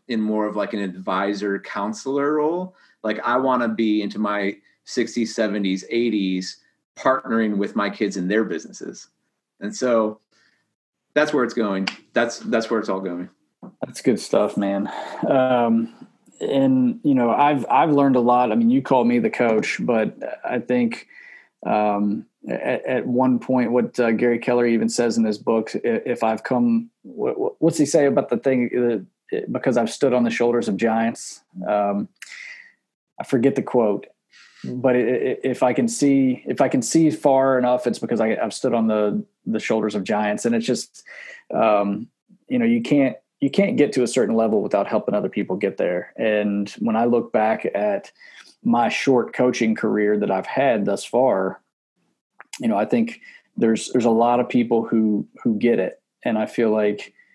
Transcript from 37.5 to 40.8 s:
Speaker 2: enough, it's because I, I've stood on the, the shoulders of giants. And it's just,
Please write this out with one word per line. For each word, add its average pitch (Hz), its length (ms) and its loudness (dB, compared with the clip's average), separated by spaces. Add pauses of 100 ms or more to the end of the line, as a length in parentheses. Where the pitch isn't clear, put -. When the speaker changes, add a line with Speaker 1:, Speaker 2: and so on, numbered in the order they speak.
Speaker 2:
enough, 123 280 2
it's 113 120 -2
because 113 220 -2
I, 110 160 0
I've 110 180 -4
stood 123 200 -2
on 113 120 2
the, 107 380 0 (220)
the 113 120 -2
shoulders 110 360 -2
of 98 100 -4
giants. 104 400 -2
And 117 100 0
it's 113 120 -2
just, - 360 -4 (500)